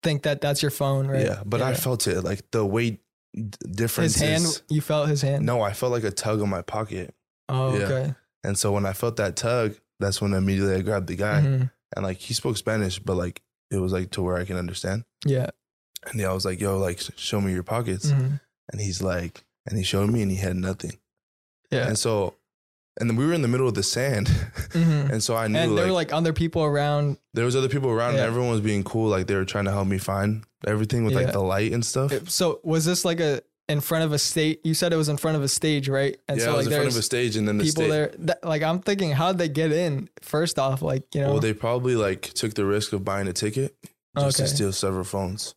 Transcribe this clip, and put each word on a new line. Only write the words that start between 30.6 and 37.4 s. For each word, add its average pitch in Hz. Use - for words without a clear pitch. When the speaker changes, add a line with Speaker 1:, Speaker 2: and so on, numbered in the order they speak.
Speaker 2:
everything 110
with, 107
like, 127
Speaker 1:
Yeah. 131
Speaker 2:
the 98
light 98
and 117
stuff. 135
Speaker 1:
It, 190
so 170
was 160
this, 175
like, 170
a, 147
in 147
front 160
of 151
a 143
state? 156
You 160
said 170
it 165
was 151
in 147
front 156
of 143
a 139
stage, 143
right? 139
And 139
Speaker 2:
Yeah, 117
Speaker 1:
so, 120
Speaker 2:
it -
was 139
Speaker 1:
like, -
Speaker 2:
in 147
front 143
of 123
Speaker 1:
there's -
Speaker 2:
a 110
stage 120
and 107